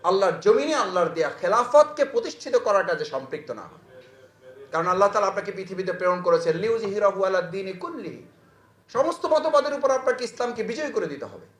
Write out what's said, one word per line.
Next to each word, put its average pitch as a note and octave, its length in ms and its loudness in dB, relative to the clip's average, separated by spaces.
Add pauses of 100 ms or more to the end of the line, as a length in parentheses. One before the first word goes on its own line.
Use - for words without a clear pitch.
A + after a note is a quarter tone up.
আল্লাহর F#3 360 2
জমিনে C4+ 360 4
আল্লাহর F#3 340 0
দেওয়া D#3+ 220 -2 (100)
খেলাফতকে B3 640 4
প্রতিষ্ঠিত B3 500 -4
করার G3+ 320 2
কাজে D#3 180 -2
সম্পৃক্ত C#3 460 -8
না G#2+ 100 -10
হয়। - 400 -20 (720)
কারণ E3 160 -2
আল্লাহ F#3+ 220 4
তাআলা G3+ 180 2
আপনাকে G3 240 -4
পৃথিবীতে F#3 420 -8
প্রেরণ F3+ 280 0
করেছেন E3 360 4
লিউযহিরাহু G3+ 680 0
আলা F#3+ 180 2
দ্বীনি F#3 320 -8
কুল্লিহি, G3+ 540 -12 (680)
সমস্ত C#4+ 320 0
মতবাদের D4 480 2
উপর C#4 180 0
আপনাকে B3+ 320 0
ইসলামকে A#3 400 -6
বিজয় G#3 280 -6
করে F#3+ 140 -2
দিতে C#3+ 200 -10
হবে। G2 200 -18 (140)